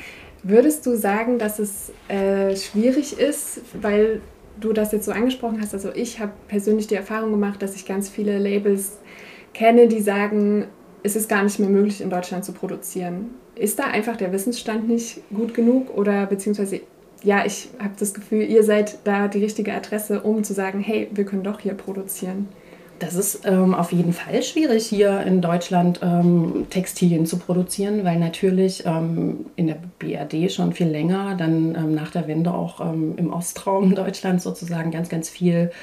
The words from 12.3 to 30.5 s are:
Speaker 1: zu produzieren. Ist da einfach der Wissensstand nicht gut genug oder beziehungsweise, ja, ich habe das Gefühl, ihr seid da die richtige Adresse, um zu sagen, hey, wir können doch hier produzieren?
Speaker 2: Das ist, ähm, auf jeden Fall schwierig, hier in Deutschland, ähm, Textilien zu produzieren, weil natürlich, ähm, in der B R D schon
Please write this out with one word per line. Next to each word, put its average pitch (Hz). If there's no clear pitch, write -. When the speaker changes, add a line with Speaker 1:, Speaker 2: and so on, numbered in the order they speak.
Speaker 1:
zu 190
produzieren. 185
Ist 214
da 277
einfach 226
der 185
Wissensstand 220
nicht 233
gut 220
genug 247
oder 202
beziehungsweise, 202
ja, 202
ich -
habe 202
das 208
Gefühl, 214
ihr 220
seid 208
da 202
die 202
richtige 208
Adresse, 208
um 214
zu 202
sagen, 196
hey, 214
wir 202
können 196
doch 202
hier 190
produzieren? 190
Speaker 2:
Das 170
ist, -
ähm, 185
auf 175
jeden 170
Fall -
schwierig, 247
hier 196
in 185
Deutschland, 175
ähm, 175
Textilien 170
zu 175
produzieren, 196
weil 170
natürlich, 185
ähm, 165
in 170
der 156
B 160
R 151
D 160
schon 180